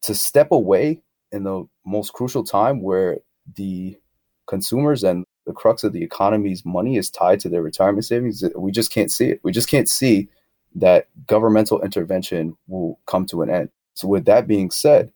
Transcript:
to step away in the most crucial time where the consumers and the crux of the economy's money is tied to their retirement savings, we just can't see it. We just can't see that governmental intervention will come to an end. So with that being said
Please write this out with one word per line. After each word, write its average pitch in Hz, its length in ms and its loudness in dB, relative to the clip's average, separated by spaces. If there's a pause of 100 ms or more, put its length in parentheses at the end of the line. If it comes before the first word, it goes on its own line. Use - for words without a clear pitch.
to 104 120 -4
step 147 380 2
away 120 500 2 (300)
in 104 100 -8
the 95 240 -6 (180)
most 101 280 -6
crucial 123 320 -4
time 110 380 0
where 92 360 0 (380)
the 92 420 -8 (480)
consumers 123 560 -2
and 90 220 0 (200)
the 87 80 -10
crux 101 300 0
of 101 100 0
the 87 100 -6
economy's 98 640 -2
money 92 320 -2
is - 140 -4
tied 92 300 2
to - 80 -8
their 87 140 -2
retirement 98 420 0
savings, 120 400 -4 (120)
we 95 140 -4
just 110 220 -2
can't - 180 0
see - 200 0
it. - 120 -4
We - 80 -2
just 110 180 -2
can't 131 200 2
see 104 400 2 (460)
that 90 340 4 (180)
governmental 107 560 4
intervention 92 760 -4 (100)
will 90 400 -6
come 95 200 -2
to 85 160 -4
an - 80 -2
end. 87 200 -2 (240)
So - 140 -8
with 95 180 0
that 110 200 6
being 98 240 0
said 147 440 4